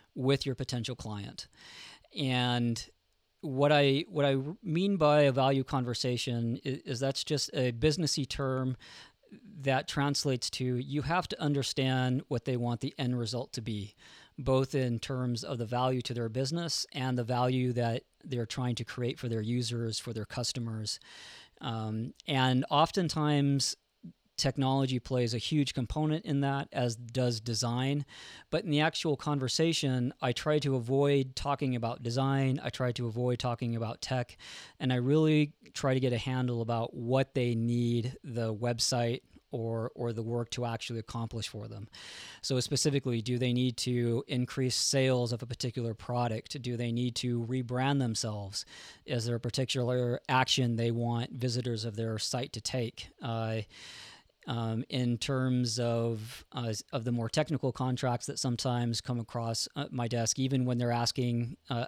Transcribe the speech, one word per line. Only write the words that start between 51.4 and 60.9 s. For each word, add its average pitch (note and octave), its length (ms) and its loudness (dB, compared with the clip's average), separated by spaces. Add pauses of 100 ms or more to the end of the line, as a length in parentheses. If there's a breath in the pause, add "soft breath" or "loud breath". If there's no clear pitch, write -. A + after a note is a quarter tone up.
of A2 100 -6
their A2 240 -2
site - 360 -4
to A2+ 60 -8
take? - 500 -4 (120)
Uh, A2+ 360 -2 (880 loud breath)
um, A2+ 440 0
in A#2+ 280 2
terms B2+ 600 2
of, A#2 720 -2
uh, A#2 220 -2 (180)
of A#2+ 120 -2
the A#2+ 80 0
more A#2 180 0
technical C#3 420 0
contracts B2+ 540 -2
that - 140 -6
sometimes A#2+ 600 0
come A#2+ 200 -4
across, A#2 560 -4
uh, C#3+ 140 -4
my B2 180 -2
desk, A#2 300 0
even C3 260 2
when B2 140 2
they're A#2+ 120 2